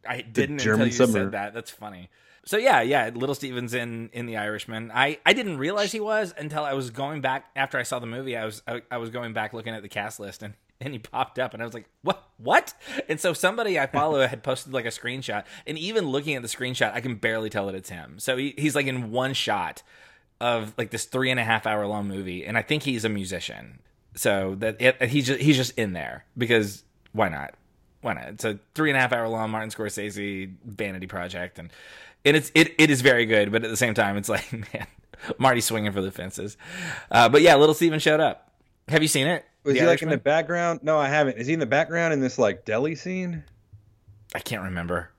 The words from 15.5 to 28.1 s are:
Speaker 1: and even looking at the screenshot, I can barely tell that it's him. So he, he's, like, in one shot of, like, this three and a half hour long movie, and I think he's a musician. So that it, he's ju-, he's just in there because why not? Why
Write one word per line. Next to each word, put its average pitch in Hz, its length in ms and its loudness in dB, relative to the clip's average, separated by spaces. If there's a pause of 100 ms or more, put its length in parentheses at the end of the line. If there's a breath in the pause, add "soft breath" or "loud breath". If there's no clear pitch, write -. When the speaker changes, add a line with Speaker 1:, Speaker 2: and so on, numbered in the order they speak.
Speaker 1:
and 156 100 -6
even 190 300 -2
looking 143 280 -2
at 123 60 -6
the 117 60 -10
screenshot, 123 460 -2
I 123 80 -6
can 123 140 -6
barely 110 360 -2
tell 101 160 -2
that 95 80 -6
it's 92 140 -12
him. 78 280 -16
So 127 200 -2
he, 139 200 -6
he's, 143 160 0
like, 139 140 0
in 123 240 -4
one 127 220 -2
shot 95 500 -4 (560 soft breath)
of, 117 400 0
like, 113 100 -4
this 110 160 -6
three 131 240 -2
and 123 100 0
a 113 40 0
half 113 240 2
hour 107 180 0
long 104 220 -2
movie, 92 360 -6
and 104 140 -2
I 110 60 0
think 151 200 -2
he's 120 220 -2
a 113 40 2
musician. 87 680 -8 (340)
So 95 420 0
that 110 260 -4
it, 127 220 4
he's 127 240 0
ju-, 135 100 2
he's 147 180 6
just 127 220 -2
in 107 160 0
there 65 320 -8 (120)
because 110 460 2 (300)
why 107 160 2
not? 71 240 -10 (480)
Why 120 120 -4